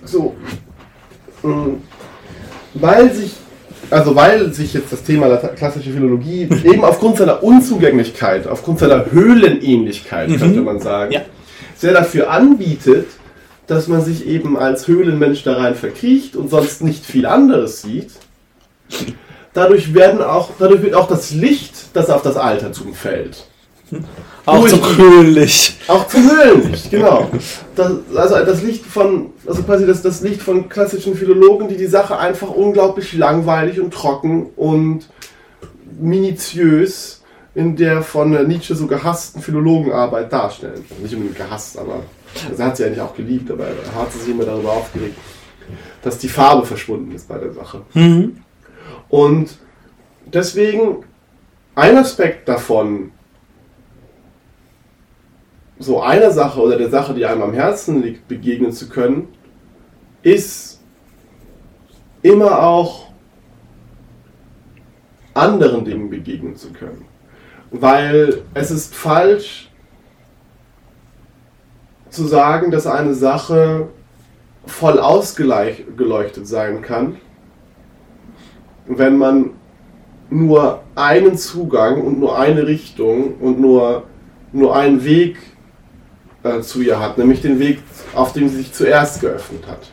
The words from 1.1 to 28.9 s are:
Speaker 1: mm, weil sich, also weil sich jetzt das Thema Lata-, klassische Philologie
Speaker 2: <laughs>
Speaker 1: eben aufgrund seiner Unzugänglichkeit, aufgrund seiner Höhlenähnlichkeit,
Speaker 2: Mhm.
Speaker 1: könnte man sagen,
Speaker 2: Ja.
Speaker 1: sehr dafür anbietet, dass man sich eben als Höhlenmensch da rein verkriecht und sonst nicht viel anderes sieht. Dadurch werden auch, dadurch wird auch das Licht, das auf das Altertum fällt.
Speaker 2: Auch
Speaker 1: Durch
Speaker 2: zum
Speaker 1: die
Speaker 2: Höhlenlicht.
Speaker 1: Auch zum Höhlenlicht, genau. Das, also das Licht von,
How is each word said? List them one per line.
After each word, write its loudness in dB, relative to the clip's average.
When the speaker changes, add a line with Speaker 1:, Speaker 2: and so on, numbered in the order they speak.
Speaker 1:
mm, -4
weil 4
sich, -8
also 2
weil 4
sich -6
jetzt -6
das -12
Thema 0
Lata-, 0
klassische -8
Philologie -2
Speaker 2:
<laughs> -4
Speaker 1:
eben 6
aufgrund 2
seiner 2
Unzugänglichkeit, 2
aufgrund -6
seiner 4
Höhlenähnlichkeit, 2
Speaker 2:
Mhm. 0
Speaker 1:
könnte 4
man -4
sagen, -4
Speaker 2:
Ja. -4
Speaker 1:
sehr 2
dafür 2
anbietet, 2
dass -2
man 2
sich -4
eben -2
als -2
Höhlenmensch 2
da -2
rein -2
verkriecht -2
und -6
sonst 0
nicht -4
viel 0
anderes 2
sieht. -10
Dadurch 4
werden 6
auch, -2
dadurch 6
wird -2
auch 2
das -2
Licht, 0
das 0
auf 2
das -2
Altertum -4
fällt. -10
Speaker 2:
Auch 6
Speaker 1:
Durch 6
Speaker 2:
zum 4
Speaker 1:
die 0
Speaker 2:
Höhlenlicht. 6
Speaker 1:
Auch 2
zum 6
Höhlenlicht, 4
genau. 2
Das, 0
also 2
das 0
Licht -6
von, -2